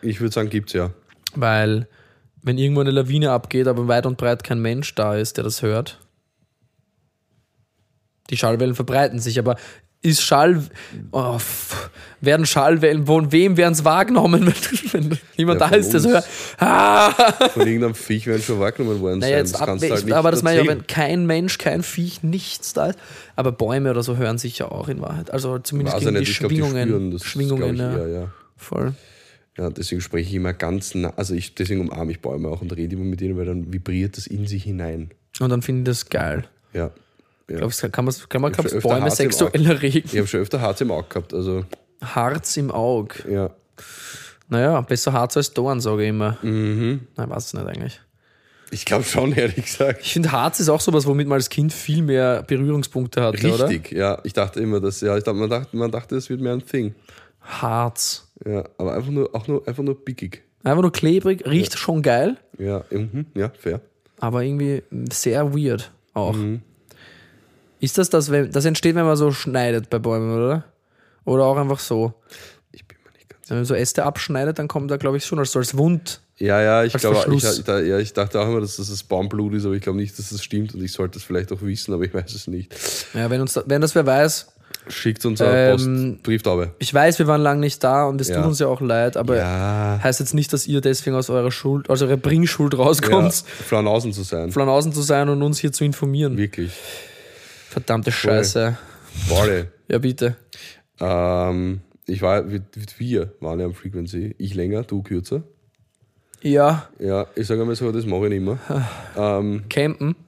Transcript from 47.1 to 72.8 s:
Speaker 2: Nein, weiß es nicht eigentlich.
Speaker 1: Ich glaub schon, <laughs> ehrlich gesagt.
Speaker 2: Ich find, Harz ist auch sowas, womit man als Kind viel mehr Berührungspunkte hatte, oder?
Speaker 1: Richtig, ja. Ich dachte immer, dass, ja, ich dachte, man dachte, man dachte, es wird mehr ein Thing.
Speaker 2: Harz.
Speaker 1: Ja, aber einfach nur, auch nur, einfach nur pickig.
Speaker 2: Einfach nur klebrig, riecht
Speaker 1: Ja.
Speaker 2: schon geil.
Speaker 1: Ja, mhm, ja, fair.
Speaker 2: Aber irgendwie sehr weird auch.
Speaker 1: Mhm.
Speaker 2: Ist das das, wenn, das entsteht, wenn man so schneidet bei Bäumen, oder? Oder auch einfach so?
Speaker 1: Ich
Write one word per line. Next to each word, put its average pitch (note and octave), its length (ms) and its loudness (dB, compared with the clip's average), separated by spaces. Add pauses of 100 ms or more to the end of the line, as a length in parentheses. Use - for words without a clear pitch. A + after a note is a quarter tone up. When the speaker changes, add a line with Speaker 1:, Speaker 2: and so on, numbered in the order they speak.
Speaker 2:
Nein, A#2+ 120 -6
weiß A#2 180 -8
es - 60 -12
nicht - 140 -8
eigentlich. - 320 -10 (720)
Speaker 1:
Ich - 140 -8
glaub A#2 200 0
schon, C#3 280 0
<laughs> - 20 0
ehrlich A#2 300 0
gesagt. C3+ 380 0
Speaker 2:
Ich - 100 -4
find, E3 180 2
Harz C3+ 300 0
ist D#3 80 2
auch D3+ 100 4
sowas, D#3 260 2
womit C#3+ 220 2
man C#3+ 80 2
als C3 140 0
Kind D3+ 240 0
viel D3+ 280 -2
mehr C3 420 2
Berührungspunkte C3+ 800 -2
hatte, A2+ 320 2
oder? B2+ 140 2
Speaker 1:
Richtig, E2+ 240 -4
ja. G2 320 0
Ich - 100 -8
dachte G2 280 -2
immer, G#2+ 180 0
dass, G2 220 -2
ja, G2+ 160 2
ich G#2 80 -2
dachte, G#2+ 120 0
man G#2+ 120 0
dachte, A#2+ 260 -4
man A#2 160 -2
dachte, A#2+ 240 -6
es C3 140 -6
wird B2+ 100 -6
mehr B2 140 -2
ein B2+ 120 -6
Thing. A2 300 -4 (460)
Speaker 2:
Harz. - 880 -4 (160)
Speaker 1:
Ja, G#2 180 -4 (140)
aber F#2 180 -4
einfach B2 160 -4
nur, C#3 240 -2
auch A2 120 -6
nur, C#3+ 200 -2
einfach B2+ 160 -6
nur C#3 200 -4
pickig. - 400 -10 (200)
Speaker 2:
Einfach D3 180 4
nur F3+ 120 4
klebrig, F#3 520 2
riecht E3+ 280 2
Speaker 1:
Ja. - 40 -8
Speaker 2:
schon D#3+ 240 -2
geil. C#3 360 2 (200)
Speaker 1:
Ja, G2 320 -4
mhm, A2 360 -4 (100)
ja, G2+ 240 -2
fair. F2+ 220 -6 (380)
Speaker 2:
Aber A#2+ 240 -2
irgendwie C#3 380 -2 (300)
sehr C#3 420 0
weird C3+ 380 -2 (220)
auch. G#2+ 220 -2
Speaker 1:
Mhm. G#2+ 260 -4 (1160)
Speaker 2:
Ist - 180 -2
das F#3 120 2
das, D3 220 2
wenn, C#3+ 200 2
das C#3+ 140 0
entsteht, E3 300 2
wenn E3+ 100 2
man D#3 120 4
so D3 140 4
schneidet A#2+ 580 -2
bei A#2 100 0
Bäumen, A2+ 360 -2
oder? C3+ 280 0 (640)
Oder C3 200 2
auch C#3 120 4
einfach C#3 220 0
so? A2+ 340 -2 (580)
Speaker 1:
Ich - 160 -20